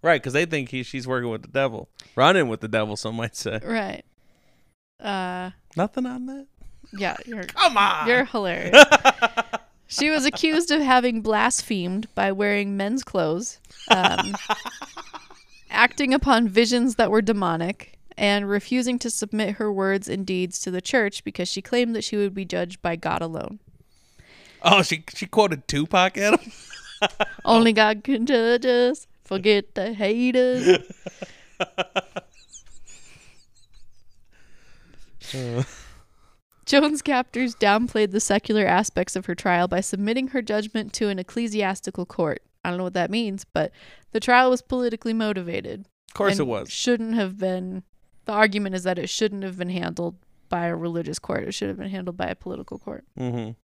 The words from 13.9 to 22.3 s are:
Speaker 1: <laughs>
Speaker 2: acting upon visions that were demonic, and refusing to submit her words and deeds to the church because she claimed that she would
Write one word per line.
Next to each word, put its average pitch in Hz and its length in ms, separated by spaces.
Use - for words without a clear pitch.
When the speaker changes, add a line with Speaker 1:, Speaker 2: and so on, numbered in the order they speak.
Speaker 1:
<laughs> - 680
Speaker 2:
acting 254 440
upon 240 360
visions 233 460
that 226 140
were 214 120
demonic, 190 760
and 202 320
refusing 240 500
to 233 100
submit 208 460
her 214 160
words 196 360
and 190 180
deeds 185 340
to 185 120
the 180 100
church 214 420
because 180 240
she - 140
claimed 240 340
that 214 80
she - 140
would 202 160